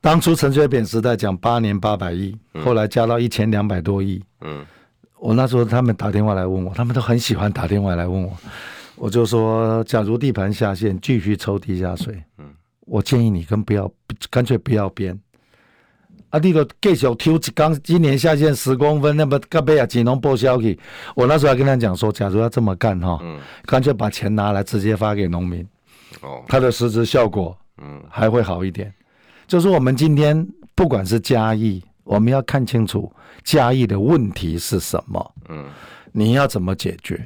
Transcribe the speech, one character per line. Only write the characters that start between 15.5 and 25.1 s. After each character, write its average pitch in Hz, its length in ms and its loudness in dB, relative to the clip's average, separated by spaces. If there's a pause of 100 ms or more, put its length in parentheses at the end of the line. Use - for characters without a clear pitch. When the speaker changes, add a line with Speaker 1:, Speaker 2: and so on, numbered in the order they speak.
Speaker 1:
啊， 151 100 2
你 185 80 4
就 156 140 4 (160)
继 196 140 4
续 135 120 0 (120)
抽 160 140 2
一 160 220 -2
缸， 156 280 2
今 170 180 2
年 139 180 2
下 160 160 2
线 147 220 2
十 131 180 0
公 147 280 2
分， 147 120 2
那 151 120 2
么 139 120 2 (120)
到 165 100 2
尾 151 180 4
啊 127 60 4
钱 120 180 0
拢 123 160 2
报 135 160 2
销 127 240 2
去。 110 200 0 (360)
我 123 120 2
那 147 100 4
时 147 80 2
候 143 80 6
还 - 20 4
跟 131 120 2
他 135 100 2
讲 110 180 0
说， 107 160 0
假 104 200 -2
如 95 80 2
要 113 100 2
这 117 140 0
么 101 140 2
干 98 240 0
哈， 87 220 -2
Speaker 2:
嗯。 80 160 -12 (280)
Speaker 1:
干 131 160 2
脆 139 100 2
把 107 160 -2
钱 104 260 -4
拿 104 160 0
来 101 140 -2
直 107 160 -4
接 104 160 0
发 104 180 0